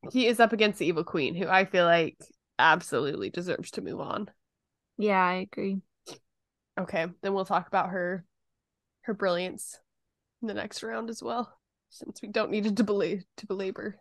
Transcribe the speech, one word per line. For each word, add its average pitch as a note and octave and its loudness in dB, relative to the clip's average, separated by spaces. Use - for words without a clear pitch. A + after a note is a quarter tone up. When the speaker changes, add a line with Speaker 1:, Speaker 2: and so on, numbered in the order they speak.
Speaker 1:
He B3+ 4
is A#3 2
up A3+ 8
against G#3 4
the F3+ -2
evil D#3+ 0
queen, D#3+ 0
who F3+ -2
I F#3+ 6
feel F3+ 4
like E3+ 4
absolutely C#3+ 2
deserves - -6
to - -8
move - -8
on. - -6
Speaker 2:
Yeah, G3+ 2
I F3+ 2
agree. G3 -4
Speaker 1:
Okay, F3 -2
then G3 -2
we'll F#3+ 0
talk F3+ 0
about F#3 0
her, F3+ -4
her A3+ -4
brilliance F#3 -2
in A#3 -6
the G#3 -4
next G#3 -6
round A3+ -8
as A3+ -10
well, A#3 -6
since - -16
we G#3+ -12
don't G#3+ 0
need G#3 0
to B3 6
bela-, G3 2
to - -16
belabor. G3 -6